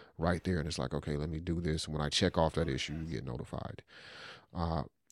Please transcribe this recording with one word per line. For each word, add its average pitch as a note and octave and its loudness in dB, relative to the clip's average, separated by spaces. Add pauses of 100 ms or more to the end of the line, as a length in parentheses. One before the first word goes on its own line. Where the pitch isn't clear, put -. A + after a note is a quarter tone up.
(180)
right F2+ 2
there, F2+ 2
and D#2 0
it's - -2
like, C2+ 0
"Okay, D2 0
let D2+ 0
me D#2+ -2
do E2+ 0
this." D#2+ 0
When D2+ 0
I D2 2
check - 4
off D#2+ 6
that - 2
issue, C2+ -2
you D#2+ -4
get D2 -4
notified. - -6 (720)
Uh, E2 0 (280)